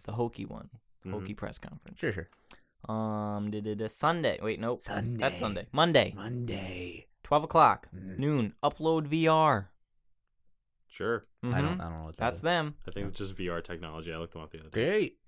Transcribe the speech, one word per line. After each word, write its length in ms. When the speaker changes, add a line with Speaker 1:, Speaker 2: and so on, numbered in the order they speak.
Speaker 1:
the 80
hokey 340
one, 220
Speaker 2:
Mm-hmm. 60
Speaker 1:
hokey 220
press 240
conference. 400
Speaker 3:
Sure, 140
sure. 160
Speaker 1:
Um, 640
da, 100
da, 140
da, 140
Sunday. 540
Wait, 180
nope. 220
Speaker 3:
Sunday. 340
Speaker 1:
That's 220
Sunday. 340
Monday. 440
Speaker 3:
Monday. 920
Speaker 1:
Twelve 220
o'clock, 500
Speaker 3:
Mm. 240
Speaker 1:
noon. 440
Upload 440
V 220
R. 420
Speaker 2:
Sure. 360
Speaker 3:
I 180
don't, 180
Speaker 1:
Mm-hmm. 20
Speaker 3:
I 40
don't 120
know 80
what 120
that 80
Speaker 1:
That's 120
Speaker 3:
is. 60
Speaker 1:
them. 320
Speaker 2:
I 40
think 180
it's 100
just 180
V 120
R 120
technology. 520
I 60
looked 160
them 80
up 80
the 100
other 100
day. 200
Speaker 3:
Great. 380